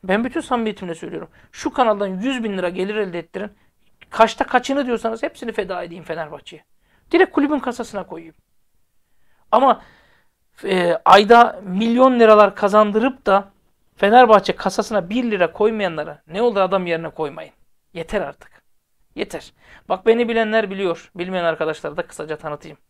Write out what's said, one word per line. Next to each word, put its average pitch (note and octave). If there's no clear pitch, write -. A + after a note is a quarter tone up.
Ben G3
bütün C#4+
samimiyetimle G#3+
söylüyorum. E3
Şu -
kanaldan G#3
yüz A3+
bin G3+
lira F3+
gelir F#3
elde F#3
ettirin. F#3+
Kaçta -
kaçını C4+
diyorsanız A3+
hepsini -
feda F#3
edeyim E3+
Fenerbahçe'ye. D#3
Direkt F4
kulübün D4
kasasına A#3
koyayım. E3
Ama, B3
e, F3+
ayda G#3+
milyon A#3
liralar G#3+
kazandırıp G#3+
da G3+
Fenerbahçe A3
kasasına G3+
bir A#3
lira F3+
koymayanlara F3
ne F3
olur A#3
adam F#3
yerine E3
koymayın. D#3
Yeter F3
artık. -
Yeter. -
Bak F#3
beni A#3
bilenler A3
biliyor. F#3+
Bilmeyen F3+
arkadaşlara D#3
da F3
kısaca D#3
tanıtayım. D3+